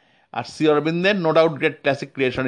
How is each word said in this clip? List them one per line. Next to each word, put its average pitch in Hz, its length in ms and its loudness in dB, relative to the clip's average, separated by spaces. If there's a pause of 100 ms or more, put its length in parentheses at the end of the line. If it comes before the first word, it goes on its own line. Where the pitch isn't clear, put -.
(320)
আর 117 120 -8
শ্রী - 240 -2
অরবিন্দের 165 480 2
"No 165 120 -2
doubt 160 220 4
great 151 220 -2 (120)
classic 143 220 -2 (120)
creation 131 300 -2